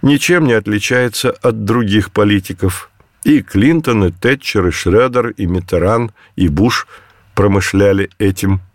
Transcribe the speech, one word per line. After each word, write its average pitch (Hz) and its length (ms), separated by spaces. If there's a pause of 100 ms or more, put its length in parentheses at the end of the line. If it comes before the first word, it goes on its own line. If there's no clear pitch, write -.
ничем 156 440
не 127 80
отличается 113 800
от 113 320
других 104 480
политиков. 98 760 (360)
И 151 180
Клинтон, 123 600
и 87 80
Тэтчер, 107 560
и - 20
Шредер, 117 600
и 107 160
Миттеран, 92 680 (240)
и 92 100
Буш 80 400 (480)
промышляли 98 840
этим. 98 420 (140)